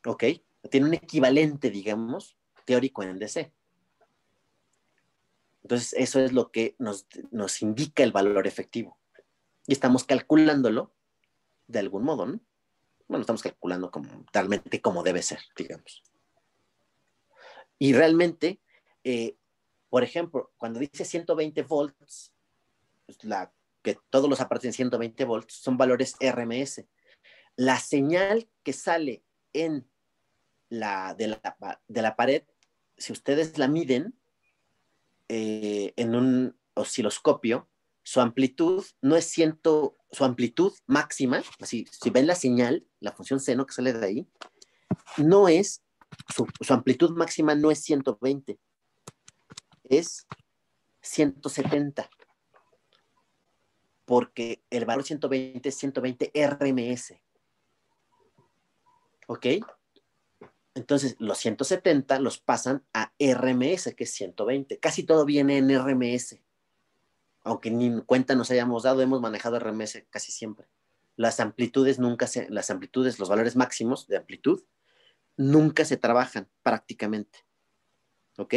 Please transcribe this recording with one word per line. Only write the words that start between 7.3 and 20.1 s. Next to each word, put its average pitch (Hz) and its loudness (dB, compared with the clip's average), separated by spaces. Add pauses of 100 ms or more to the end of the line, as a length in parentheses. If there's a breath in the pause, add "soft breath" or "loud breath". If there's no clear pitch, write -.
nos 101 -6
indica 120 0
el 113 2
valor 98 2
efectivo. - -8 (680)
Y 139 0
estamos 127 2
calculándolo 143 2 (720)
de 117 -4
algún 98 -4
modo, 135 -2
¿no? 180 -8 (680)
Bueno, - -4
estamos 113 -4
calculando 90 -6
como, - -14
realmente 98 -2
como 90 -2
debe 87 0
ser, - -8 (160)
digamos. - -14 (1700 loud breath)
Y 135 4
realmente, 165 4 (440)
eh, 117 -4 (540)
por 123 4
ejemplo, 170 -6